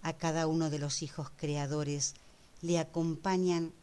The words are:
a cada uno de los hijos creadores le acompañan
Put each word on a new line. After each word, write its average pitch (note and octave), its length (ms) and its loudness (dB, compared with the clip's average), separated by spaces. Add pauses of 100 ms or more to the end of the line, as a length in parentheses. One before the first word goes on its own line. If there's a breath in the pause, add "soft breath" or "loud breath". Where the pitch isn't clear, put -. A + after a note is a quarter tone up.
a D#3+ 120 -2
cada D#3+ 320 0
uno D#3+ 240 2
de D3 80 -2
los C#3+ 240 -2
hijos D3 340 -8
creadores C#3+ 760 -2 (480 loud breath)
le E3+ 160 4
acompañan E3 960 2 (100)